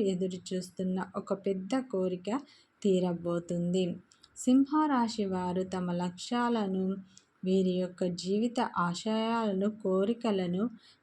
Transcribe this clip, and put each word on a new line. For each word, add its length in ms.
ఎదురు 380
చూస్తున్న 540
ఒక 160
పెద్ద 420
కోరిక 420
తీరబోతుంది. 1040
సింహరాశి 880
వారు 380
తమ 280
లక్ష్యాలను, 920
వీరి 280
యొక్క 320
జీవిత 420
ఆశయాలను, 920
కోరికలను 880